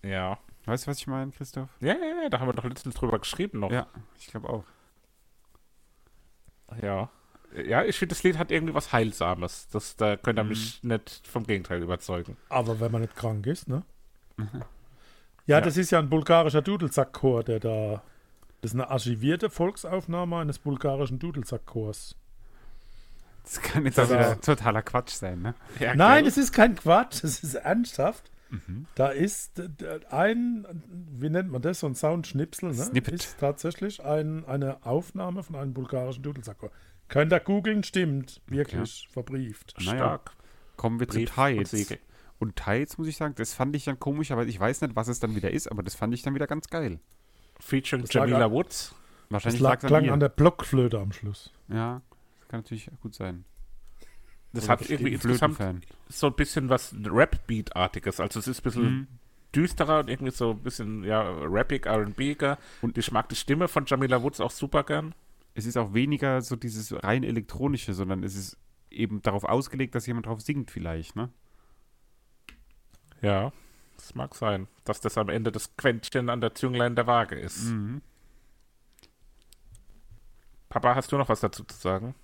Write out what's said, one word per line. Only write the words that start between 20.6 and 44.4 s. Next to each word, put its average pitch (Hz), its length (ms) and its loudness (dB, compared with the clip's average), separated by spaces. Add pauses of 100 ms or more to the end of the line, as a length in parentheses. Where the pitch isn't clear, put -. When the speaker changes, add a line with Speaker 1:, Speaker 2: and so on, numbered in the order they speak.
Speaker 3:
Dudelsackchors. 117 960 -6 (1300)
Speaker 2:
Das - 180 -8
kann 151 220 0
jetzt 131 120 2
Speaker 3:
Das 120 140 8
Speaker 2:
auch 127 40 6
wieder 117 160 8
Speaker 3:
war 110 100 -2
Speaker 2:
totaler 110 420 2
Quatsch - 300 -2
sein, 90 280 -6
ne? 113 140 -4 (240)
Speaker 1:
Ja, 123 160 0
Speaker 3:
Nein, 240 300 10
Speaker 1:
gell? 294 80 6
Speaker 3:
es - 40 0
ist 277 160 4
kein 226 220 8
Quatsch, 190 480 4
es 156 220 -4
ist 143 100 -6
ernsthaft. 196 760 0 (220)
Speaker 2:
Mhm. 101 360 -8 (100)
Speaker 3:
Da 135 140 4
ist, 175 500 -2
äh, 160 400 -10 (100)
ein, 220 560 0 (460)
wie 135 180 -2
nennt 180 220 0
man 127 100 -4
das, 170 180 0
so 165 60 -2
ein 131 80 -2
Soundschnipsel, 160 760 -2
ne? 139 40 -2
Speaker 2:
Snippet. 143 400 0
Speaker 3:
Ist - 240 -8
tatsächlich 160 640 -2
ein, 156 420 -2
eine 135 380 -4
Aufnahme 180 600 -4
von 165 100 -14
einem 139 200 -6
bulgarischen 127 500 -6
Dudelsackchor. 131 460 -10 (380)
Könnt 156 240 4
ihr 175 60 6
googeln, 208 460 2
stimmt. 143 640 -2
Speaker 2:
Okay. 135 80 -2
Speaker 3:
Wirklich, 117 560 -4
verbrieft. 127 680 -8
Speaker 2:
Naja. 92 180 -2
Speaker 1:
Stark. - 360 0 (440)
Speaker 2:
Kommen 117 220 0
wir 120 100 0
zu 113 100 -2
Speaker 1:
Brief 117 200 0
und 135 80 6
Speaker 2:
Tides. 104 240 2
Speaker 1:
Siegel. 104 280 -2 (400)
Speaker 2:
Und 110 180 -4
Tides, 123 420 -2
muss 160 80 -4
ich 156 100 -6
sagen, 147 200 -4
das - 180 -4
fand 139 220 0
ich 139 80 -4
dann 135 160 -2
komisch, 147 320 -2
aber 120 120 2